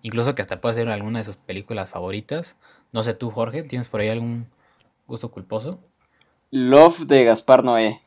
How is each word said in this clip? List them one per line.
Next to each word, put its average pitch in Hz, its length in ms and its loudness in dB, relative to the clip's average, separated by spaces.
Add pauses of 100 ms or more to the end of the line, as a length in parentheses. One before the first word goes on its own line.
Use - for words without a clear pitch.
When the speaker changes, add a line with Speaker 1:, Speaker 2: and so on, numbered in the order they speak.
Speaker 1:
Incluso 120 320 -4
que - 80 -6
hasta - 180 -10
puede 117 140 -2
ser 117 140 -4
alguna 107 300 -8
de 107 60 -10
sus 101 120 -16
películas 95 520 -12
favoritas. 101 680 -10 (360)
No 113 120 -4
sé 113 120 -4
tú, 117 160 -12
Jorge, 117 320 -6
¿tienes 123 240 -10
por 107 140 -6
ahí 107 80 -2
algún 117 380 -8 (600)
gusto 123 240 -14
culposo? 117 480 -10 (720)
Speaker 2:
Love 147 560 6
de 135 160 6
Gaspar 120 400 6
Noé. 113 420 0